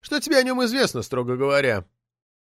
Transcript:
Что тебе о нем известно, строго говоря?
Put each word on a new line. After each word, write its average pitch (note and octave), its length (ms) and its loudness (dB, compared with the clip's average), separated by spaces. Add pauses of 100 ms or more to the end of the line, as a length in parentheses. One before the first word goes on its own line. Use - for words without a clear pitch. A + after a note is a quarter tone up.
Что D4 200 -4
тебе D4 180 2
о B3+ 40 4
нем B3+ 220 0
известно, A3+ 380 0
строго B2 340 -4
говоря? C3+ 520 2 (640)